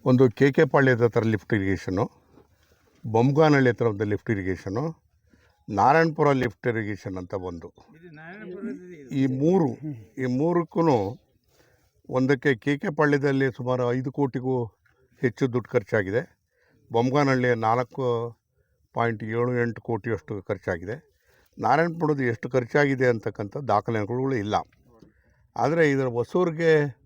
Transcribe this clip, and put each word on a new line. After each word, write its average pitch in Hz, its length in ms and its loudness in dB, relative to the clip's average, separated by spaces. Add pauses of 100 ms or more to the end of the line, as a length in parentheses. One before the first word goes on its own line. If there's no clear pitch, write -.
ಒಂದು 127 240 6
ಕೆ 139 220 4
ಕೆ 156 140 4
ಪಾಳ್ಯದ 131 360 2
ಹತ್ರ 117 220 2
ಲಿಫ್ಟ್ 110 300 -2
ಇರಿಗೇಷನ್ನು, 95 580 -2 (920)
ಬೊಮ್ಗಾನಹಳ್ಳಿ 135 640 4
ಹತ್ರ 117 160 -2
ಒಂದು 107 180 -2
ಲಿಫ್ಟ್ 104 260 -4
ಇರಿಗೇಷನ್ನು, 98 760 -4 (680)
ನಾರಾಯಣಪುರ 147 640 4
ಲಿಫ್ಟ್ 127 360 -2
ಇರಿಗೇಷನ್ 104 500 -6
ಅಂತ 90 160 -10
ಒಂದು. 90 400 -10 (1400)
ಈ 135 140 2
ಮೂರು, 139 520 2 (440)
ಈ 127 40 -2
ಮೂರಕ್ಕೂ 143 920 0 (920)
ಒಂದಕ್ಕೆ 131 460 2
ಕೆ 139 220 -2
ಕೆ 165 180 -4
ಪಾಳ್ಯದಲ್ಲಿ 139 560 2
ಸುಮಾರು 123 420 -2
ಐದು 131 180 -4
ಕೋಟಿಗೂ 131 540 -2 (560)
ಹೆಚ್ಚು 123 320 0
ದುಡ್ಡು 120 160 -4
ಖರ್ಚಾಗಿದೆ. 107 680 -2 (540)
ಬೊಮ್ಗಾನಹಳ್ಳಿ 127 640 2
ನಾಲ್ಕು 120 840 -2 (560)
ಪಾಯಿಂಟ್ 117 300 -4
ಏಳು 120 380 -2
ಎಂಟು 117 200 -4
ಕೋಟಿಯಷ್ಟು 110 600 -6
ಖರ್ಚಾಗಿದೆ. 98 760 -8 (440)
ನಾರಾಯಣಪುರದ 151 600 0
ಎಷ್ಟು 123 300 -2
ಖರ್ಚಾಗಿದೆ 131 580 2
ಅಂತಕ್ಕಂಥ 110 500 -4
ದಾಖಲೆಗಳು 117 800 -2
ಇಲ್ಲ. 104 200 -2 (1000)
ಆದರೆ 147 340 2
ಇದರ 135 120 0
ಹೊಸೂರಿಗೆ 151 1040 0